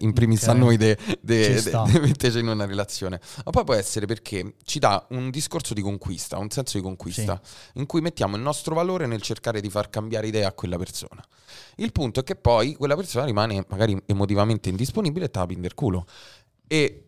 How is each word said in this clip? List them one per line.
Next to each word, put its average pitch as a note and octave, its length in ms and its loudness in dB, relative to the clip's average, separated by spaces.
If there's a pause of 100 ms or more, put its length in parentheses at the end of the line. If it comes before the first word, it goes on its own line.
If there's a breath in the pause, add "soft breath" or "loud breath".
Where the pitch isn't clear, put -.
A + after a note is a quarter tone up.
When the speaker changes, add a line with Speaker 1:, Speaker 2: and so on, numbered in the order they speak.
Speaker 1:
in A2 120 2
primis A2+ 360 4
a B2+ 40 6
Speaker 2:
Ok. A#2+ 60 6
Speaker 1:
noi A#2+ 180 8
de-, G#2+ 220 6 (240 loud breath)
de-, A2 220 4
Speaker 2:
Ci G#2 80 4
Speaker 1:
de-, - 80 4
Speaker 2:
sta. A2+ 300 0
Speaker 1:
de-, D#3+ 100 8
metterci B2+ 380 2
in A#2 100 0
una G#2 180 -2
relazione, G2 520 -6 (280 loud breath)
ma - 40 -8
poi A3 140 4
può C3+ 100 2
essere G2+ 300 0
perché G2 600 -6
ci - 140 -6
dà G#2 320 2
un B2+ 200 -6
discorso D3+ 420 -6
di G#2 80 -4
conquista, F#2+ 560 -6
un G#2 140 -6
senso - 260 -4
di F#2+ 60 -2
conquista, F#2+ 600 -6
Speaker 2:
Sì. - 360 -18
Speaker 1:
in C#3 80 -6
cui D#3+ 160 -2
mettiamo G#2+ 340 -2
il A2+ 60 -6
nostro D3+ 320 -4
valore F3 320 -2
nel A#2 160 -4
cercare A2 400 -4
di G#2 80 -6
far G#2 180 -2
cambiare A2 380 -6
idea G#2+ 220 0
a F#2+ 40 -4
quella F2 240 -6
persona. - 460 -10 (540 loud breath)
Il - 160 -6
punto C3 280 -2
è - 20 -2
che C#3 140 -4
poi A#2+ 380 4
quella C#3+ 220 0
persona D#3+ 280 -2
rimane G#2 440 0
magari G2+ 360 0
emotivamente G2+ 640 0
indisponibile D3 580 -2
e - 40 -4
te - 80 -6
la F2+ 80 -2
prende F2+ 220 -8
il - 60 -10
culo. F2+ 320 -2 (640 soft breath)
E D3+ 380 0